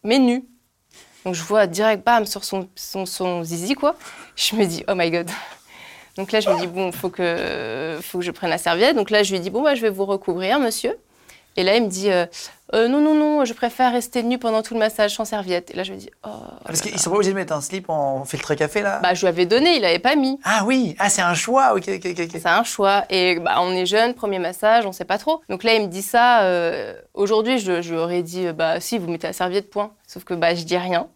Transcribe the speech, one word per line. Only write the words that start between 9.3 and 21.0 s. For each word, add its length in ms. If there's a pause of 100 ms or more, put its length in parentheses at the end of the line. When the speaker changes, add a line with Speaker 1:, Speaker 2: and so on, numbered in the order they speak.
Speaker 1:
lui 80
dis : « 100
Bon, 120
bah, 140
je 60
vais 80
vous 160
recouvrir, 520
monsieur. » 400 (580)
Et 80
là, 120
il 80
me 40
dit : « 240
Euh, 140 (480)
euh, 120
non, 140
non, 140
non, 300
je 100
préfère 380
rester 300
nu 160
pendant 240
tout 120
le 40
massage 380
sans 80
serviette. » 480
Et 40
là, 60
je 100
me 40
dis : « 140 (140)
Oh. » 40 (360)
Speaker 2:
Parce 140
Speaker 1:
là 60
Speaker 2:
qu'ils 80
Speaker 1:
là. 60
Speaker 2:
sont 120
pas 60
obligés 160
de 40
mettre 180
un 60
slip 300
en 340
filtre 300
café, 280
là ? 200
Speaker 1:
Bah, 120
je 80
lui 40
avais 200
donné, 320
il 60
avait 140
pas 160
mis. 300
Speaker 2:
Ah 200
oui, 360